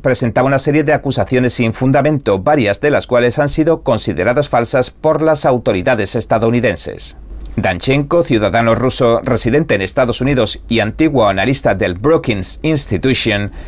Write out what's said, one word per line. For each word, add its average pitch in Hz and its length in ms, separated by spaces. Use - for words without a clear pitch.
presentaba 127 460
una 139 120
serie 151 240
de 147 120
acusaciones 123 580
sin 113 220
fundamento, 135 640
varias 104 420
de 143 80
las 123 180
cuales 123 320
han 147 120
sido 160 320
consideradas 110 640
falsas 123 420
por 156 300
las 156 240
autoridades 113 720
estadounidenses. 117 1000
Danchenko, 135 680
ciudadano 113 520
ruso 117 480
residente 123 520
en 98 80
Estados 123 400
Unidos 127 480
y 113 100
antiguo 113 480
analista 104 460
del 92 220
Brookings 123 640
Institution, 117 920